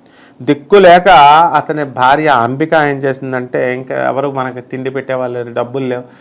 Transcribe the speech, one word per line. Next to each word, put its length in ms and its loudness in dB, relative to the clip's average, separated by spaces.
దిక్కు 340 0
లేక 340 6
అతని 280 -2
భార్య 440 0
అంబిక 460 0
ఏం 240 0
చేసిందంటే, 800 -6
ఇంకా 320 -6
ఎవరు 240 -4
మనకి 300 -8
తిండి 280 -10
పెట్టేవాళ్ళు 500 -6
లేరు, 140 -12
డబ్బులు 320 -6
లేవు, 160 -6